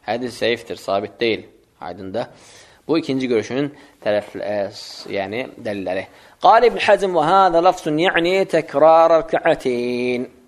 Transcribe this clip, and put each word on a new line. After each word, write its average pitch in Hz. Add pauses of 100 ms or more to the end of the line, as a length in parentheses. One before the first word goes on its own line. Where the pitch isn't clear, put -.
Hədis 120
zəifdir, 113
sabit 101
deyil. 107 (340)
Aydındır. 95 (600)
Bu 156
ikinci 135
görüşün 120 (320)
tərəf, 104
e, 101 (200)
s-, -
yəni 101 (100)
dəlilləri. 95 (360)
Qal 220
İbn 202
Həzm 196
və 147
həzə 180
lafzun, 175
yəni 170 (140)
təkrar 160
rəkəteyn. 123 (220)